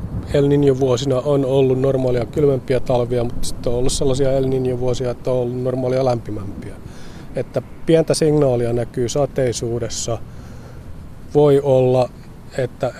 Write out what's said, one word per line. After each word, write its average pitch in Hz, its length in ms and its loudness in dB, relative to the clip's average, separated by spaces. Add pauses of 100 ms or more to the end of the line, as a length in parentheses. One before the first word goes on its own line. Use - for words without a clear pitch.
(340)
El 143 140 4
Niño-vuosina 135 760 2
on 143 200 2
ollut 131 340 4
normaalia 127 460 2
kylmempiä 135 540 2
talvia, 120 440 0
mutta - 240 0
sitten - 260 -2
on 120 60 2
ollut 120 120 4
sellaisia 135 400 2
El 135 140 2
Niño-vuosia, 127 680 0
että 120 200 -4
on 127 60 2
ollut 123 260 -2
normaalia 127 420 0
lämpimämpiä. 107 680 -4 (600)
Että 127 260 -4 (240)
pientä 160 280 4
signaalia 135 600 2
näkyy 120 360 -2
sateisuudessa. 120 1080 -2 (1160)
Voi 147 300 6
olla, 127 460 4 (480)
että, 127 420 -4